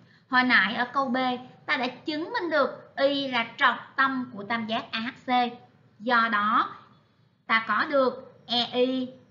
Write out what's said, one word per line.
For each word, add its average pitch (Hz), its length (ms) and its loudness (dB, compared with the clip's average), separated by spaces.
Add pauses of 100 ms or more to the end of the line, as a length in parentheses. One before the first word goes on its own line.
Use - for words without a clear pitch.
(280)
Hồi 254 140 4
nãy 226 320 4
ở 240 180 -2
câu 269 160 0
B, 240 80 -2 (500)
ta 302 100 0
đã 254 100 -2
chứng 311 460 -6
minh 381 180 -4
được - 460 -2
Y 277 320 0
là 233 280 -4
trọng 247 220 2 (180)
tâm 262 380 0
của 202 100 -12
tam 226 220 -4
giác 226 240 -4
A 226 100 -6
H 233 100 -6 (160)
C. 262 40 -2 (680)
Do 226 300 2
đó, 226 480 2 (680)
ta 226 220 2
có 220 160 0
được 277 600 0
E 240 260 0
I 254 360 0 (220)